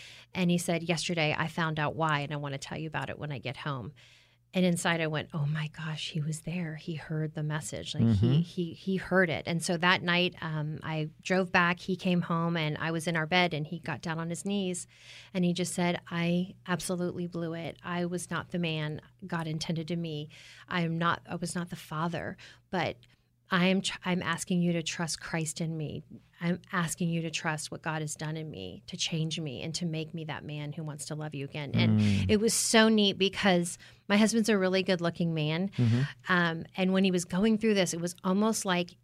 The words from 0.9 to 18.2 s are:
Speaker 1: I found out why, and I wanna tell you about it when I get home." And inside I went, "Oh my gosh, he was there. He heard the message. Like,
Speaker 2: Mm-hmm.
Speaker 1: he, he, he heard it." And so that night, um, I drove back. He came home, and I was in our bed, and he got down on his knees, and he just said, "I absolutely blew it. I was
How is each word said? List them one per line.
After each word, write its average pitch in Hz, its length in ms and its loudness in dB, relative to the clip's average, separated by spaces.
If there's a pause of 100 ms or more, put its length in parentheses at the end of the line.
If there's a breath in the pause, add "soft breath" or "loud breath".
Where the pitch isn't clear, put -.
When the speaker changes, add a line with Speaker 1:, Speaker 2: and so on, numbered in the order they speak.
Speaker 1:
I 165 120 -2
found 160 320 -2
out 147 160 0
why, 151 240 2
and 143 120 -4
I 147 60 -4
wanna 139 220 -6
tell - 180 -10
you 156 100 -6
about 147 220 -6
it - 80 -8
when 147 140 -8
I 135 80 -6
get 127 180 -8
home." 131 360 -6 (580 soft breath)
And 185 140 2
inside 170 340 2
I 165 60 0
went, 156 260 -2
"Oh 147 140 -2
my 151 320 -2
gosh, 156 320 -8
he 156 120 -2
was 151 200 -4
there. 160 340 -4
He 160 200 -8
heard 156 400 -4
the 151 80 -4
message. 151 500 -6
Like, 117 100 2
Speaker 2:
Mm-hmm. 113 280 6
Speaker 1:
he, 151 100 6
he, 170 320 -4
he 190 220 -2
heard 180 340 4
it." 113 160 -2
And 170 180 0
so 175 140 0
that 180 240 6
night, 175 400 2
um, 156 400 -4
I 156 280 -4 (120)
drove 185 300 0
back. 175 280 4
He 185 160 -2
came 175 260 2
home, 170 360 0
and 151 220 -2
I 160 100 -2
was 165 160 -4
in 170 100 0
our 156 120 0
bed, 175 260 4
and 147 140 -4
he 170 100 -10
got 160 240 -8
down 160 180 -6
on 165 120 -6
his 170 140 -8
knees, 196 420 -4 (480 loud breath)
and 180 100 4
he 175 80 4
just 175 220 -2
said, 175 240 0 (100)
"I 175 460 0 (120)
absolutely 175 600 -2
blew 170 260 -4
it. 165 300 -8
I 175 220 -2
was 175 260 -6